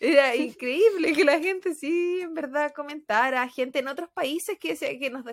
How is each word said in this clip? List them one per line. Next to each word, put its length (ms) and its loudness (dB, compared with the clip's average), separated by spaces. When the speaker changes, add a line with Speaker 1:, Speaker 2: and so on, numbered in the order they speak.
Speaker 1:
Era 360 6
Speaker 2:
<laughs> 0 -
Speaker 1:
increíble 760 2
que 120 4
la 140 6
gente 360 -2
sí, 460 -2
en 140 -8
verdad, 400 -4
comentara. 760 -2
Gente 300 -4
en 100 -2
otros 220 -8
países 480 -4
que 160 -4
se, 240 -6
que 120 -4
nos 220 -10